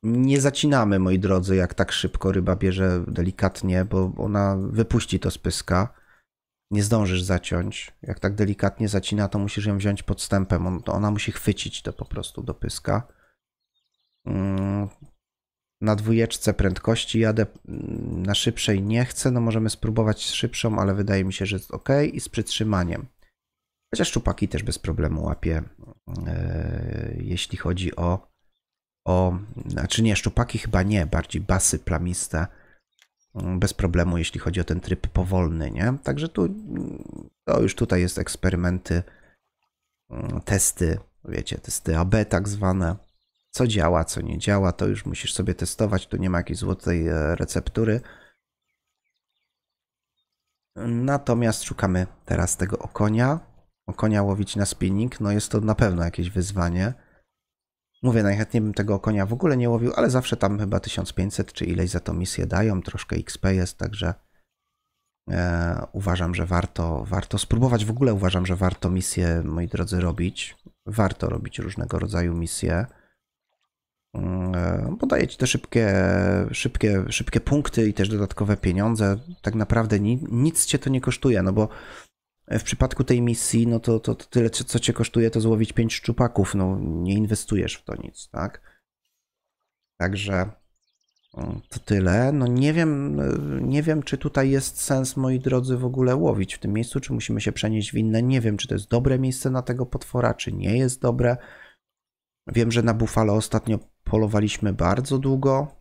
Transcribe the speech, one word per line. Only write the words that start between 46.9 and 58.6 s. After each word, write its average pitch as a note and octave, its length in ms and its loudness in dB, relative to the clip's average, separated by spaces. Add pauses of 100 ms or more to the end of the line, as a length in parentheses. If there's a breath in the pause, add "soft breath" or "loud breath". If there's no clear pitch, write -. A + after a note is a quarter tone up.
e, D#2+ 280 0
receptury. - 640 0 (2750 loud breath)
Natomiast A#2+ 760 0
szukamy F#2 440 0 (180)
teraz E2+ 320 0
tego F#2 220 -2
okonia. A#2 640 0 (480)
Okonia G#2+ 340 2
łowić G2+ 340 0
na G2+ 100 0
spinning, G2+ 540 -2
no G#2 120 0
jest G#2 180 0
to A2+ 100 2
na G#2+ 140 2
pewno F2+ 300 2
jakieś F2 260 -2
wyzwanie. F#2 640 0 (1080 soft breath)
Mówię, A#2 200 4
najchętniej G#2 380 2